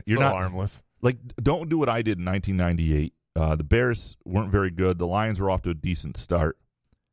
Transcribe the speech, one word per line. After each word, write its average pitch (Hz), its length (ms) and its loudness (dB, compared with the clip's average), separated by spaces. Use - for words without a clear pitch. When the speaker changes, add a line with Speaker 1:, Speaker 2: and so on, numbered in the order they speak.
Speaker 1:
You're 107 120 2
Speaker 2:
So 135 40 2
Speaker 1:
not 139 120 2
Speaker 2:
harmless. 92 500 -4
Speaker 1:
Like, 123 160 2
don't 151 280 0
do 165 80 2
what 147 120 2
I 117 120 0
did 107 160 0
in 87 60 -6
nineteen 95 340 -2
ninety-eight. 82 560 2
Uh, 80 200 2
the 78 80 -2
Bears 117 640 0
weren't 98 260 0
very 95 200 2
good. 90 260 2
The 87 100 0
Lions 104 320 0
were 98 100 0
off 92 140 0
to 87 60 -2
a 85 40 -2
decent 78 440 -4
start. 82 400 0